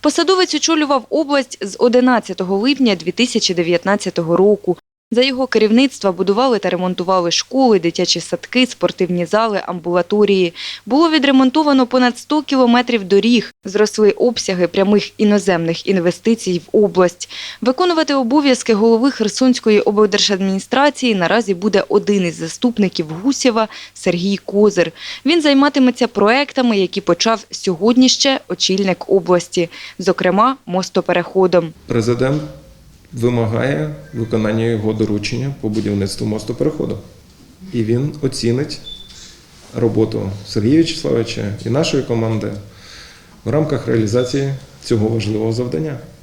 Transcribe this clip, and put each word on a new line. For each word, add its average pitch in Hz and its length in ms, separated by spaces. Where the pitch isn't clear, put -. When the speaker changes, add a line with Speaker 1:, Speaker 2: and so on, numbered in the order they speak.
Speaker 1:
Посадовець 339 540
очолював 294 540
область 285 520
з 190 180
одинадцятого 233 760
липня 254 380
дві 165 160
тисячі 226 420
дев'ятнадцятого 170 840
року. 190 400
За 233 80
його 262 260
керівництва 220 640
будували 202 480
та 185 100
ремонтували 180 640
школи, 240 480
дитячі 170 400
садки, 240 480
спортивні 175 580
зали, 208 400
амбулаторії. 180 880
Було 302 240
відремонтовано 269 800
понад 247 300
сто 302 240
кілометрів 240 640
доріг, 202 500
зросли 208 460
обсяги 190 560
прямих 196 520
іноземних 185 680
інвестицій 185 760
в - 120
область. 180 520
Виконувати 311 520
обов'язки 262 600
голови 226 380
Херсонської 220 680
облдержадміністрації 208 1400
наразі 190 380
буде 185 360
один 196 360
із 165 100
заступників 175 680
Гусєва 226 440
Сергій 185 440
Козир. 190 540
Він 330 160
займатиметься 269 680
проектами, 240 680
які 190 240
почав 214 500
сьогодні 226 580
ще 269 380
очільник 185 640
області, 175 600
зокрема, 190 680
мостопереходом. 180 1080
Speaker 2:
Президент 120 540
вимагає 123 840
виконання 110 520
його 107 280
доручення 110 680
по 113 80
будівництву 104 580
мостопереходу. 117 680
І 120 100
він 127 380
оцінить 123 580
роботу 110 560
Сергія 113 280
В'ячеславовича 120 800
і 110 40
нашої 139 340
команди 113 480
в 110 40
рамках 143 380
реалізації 123 640
цього 110 240
важливого 110 460
завдання. 131 440